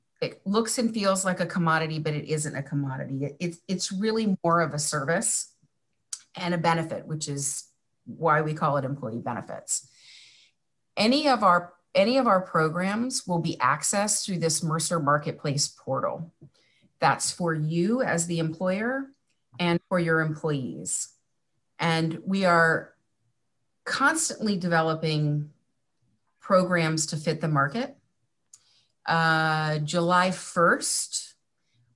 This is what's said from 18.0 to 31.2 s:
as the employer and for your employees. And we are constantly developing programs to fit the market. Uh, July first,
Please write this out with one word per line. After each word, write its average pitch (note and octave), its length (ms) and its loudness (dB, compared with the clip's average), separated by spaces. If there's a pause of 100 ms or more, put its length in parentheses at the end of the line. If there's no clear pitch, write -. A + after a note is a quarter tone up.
as E3+ 240 0
the E3 140 -2
employer G3 640 -2 (540)
and E3+ 180 2 (100)
for F3+ 120 0
your E3 200 2
employees. D3+ 920 -4 (680)
And E3 460 0
we G3 200 0
are E3 500 4 (920)
constantly C4+ 720 0
developing D#3 920 0 (920)
programs E3+ 640 2
to E3 100 -6
fit D#3 240 -4
the E3+ 60 -2
market. D3+ 480 0 (1120)
Uh, D#3+ 720 2
July F3 540 2
first, - 1040 0 (600)